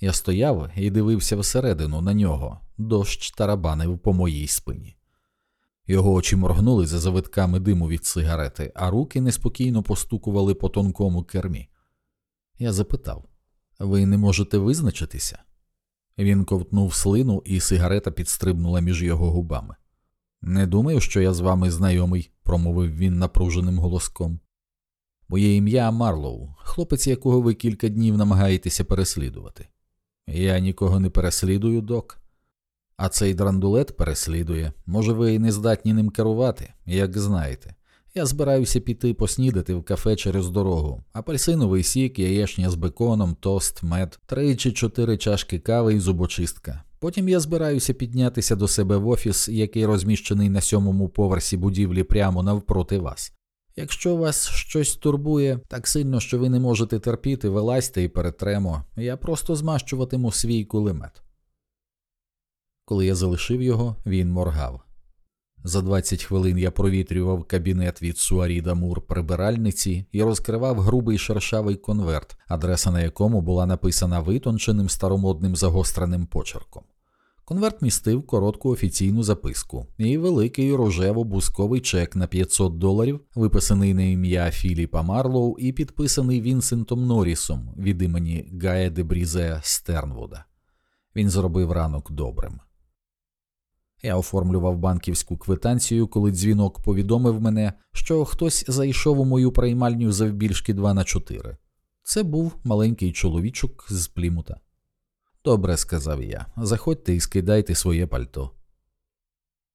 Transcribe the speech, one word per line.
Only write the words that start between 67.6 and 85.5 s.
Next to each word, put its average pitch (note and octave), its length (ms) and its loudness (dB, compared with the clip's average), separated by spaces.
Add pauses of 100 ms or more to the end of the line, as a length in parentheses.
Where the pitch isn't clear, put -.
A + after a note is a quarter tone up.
від E2+ 160 -4
Суарі F2 420 0
Дамур F2 460 -2
прибиральниці F#2 1080 -2
і G#2 100 0
розкривав A2+ 580 0
грубий A2 380 2
шершавий G#2 580 -2
конверт, F#2 600 -4 (100)
адреса F2 420 0
на F2 100 2
якому G2+ 400 0
була F2+ 260 0
написана F2+ 540 0
витонченим G#2 680 0
старомодним F#2+ 680 0
загостреним F2 720 0
почерком. - 580 -8 (600)
Конверт G#3+ 380 -2
містив A#2+ 440 0
коротку G#2+ 440 0
офіційну G2+ 520 0
записку - 640 -4 (120)
і A#2 200 0
великий C3+ 560 0
рожево-бусковий G#2 1080 0
чек F2+ 360 -2
на F2+ 100 0
п'ятсот F2+ 520 0
доларів, A2 420 2 (140)
виписаний G2 600 4
на F#2 80 2
ім'я F2+ 480 0
Філіпа E2 520 -2
Марлоу A#2+ 560 0